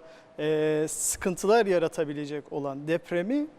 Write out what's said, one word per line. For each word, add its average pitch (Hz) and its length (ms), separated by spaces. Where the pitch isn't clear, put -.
e, 156 500
sıkıntılar 202 800
yaratabilecek 151 840
olan 143 360
depremi 175 580